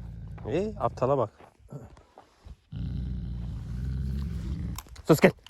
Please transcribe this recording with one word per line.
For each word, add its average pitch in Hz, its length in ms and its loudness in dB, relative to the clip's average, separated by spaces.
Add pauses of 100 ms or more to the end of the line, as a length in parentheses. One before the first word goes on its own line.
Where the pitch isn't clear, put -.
(500)
İyi, 196 300 0
aptala 127 380 2
bak. 113 120 2 (3750)
Sus, 156 120 10
gel, 180 120 10 (180)